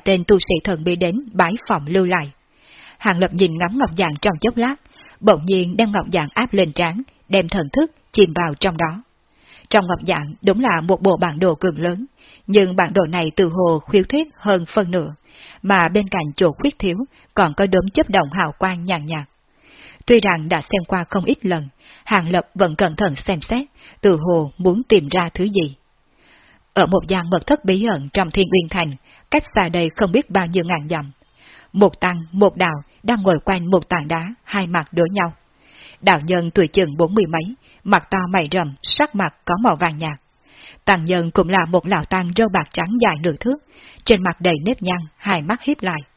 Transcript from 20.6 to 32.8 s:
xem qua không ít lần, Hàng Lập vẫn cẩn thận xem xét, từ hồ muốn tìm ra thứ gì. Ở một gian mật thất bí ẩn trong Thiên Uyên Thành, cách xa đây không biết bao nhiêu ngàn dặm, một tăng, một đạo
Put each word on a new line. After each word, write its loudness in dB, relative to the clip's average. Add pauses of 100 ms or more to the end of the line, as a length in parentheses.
xem -2
qua -2
không -2
ít -2
lần, -2 (360)
Hàng 0
Lập 2 (100)
vẫn 2
cẩn 2
thận -2
xem -4
xét, -4 (340)
từ 6
hồ 0
muốn 2
tìm 2
ra -2
thứ -4
gì. -2 (1000)
Ở 4
một 0
gian -2
mật 0
thất 0
bí 0
ẩn -4
trong -2
Thiên 2
Uyên 2
Thành, -4 (360)
cách 0 (120)
xa 2
đây -2
không 0
biết 0
bao 0
nhiêu -2
ngàn -4
dặm, -6 (640)
một 4
tăng, -2 (160)
một 2
đạo 0 (280)